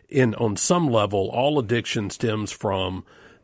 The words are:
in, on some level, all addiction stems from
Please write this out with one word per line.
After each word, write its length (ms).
in, 280
on 200
some 340
level, 420
all 280
addiction 500
stems 400
from 540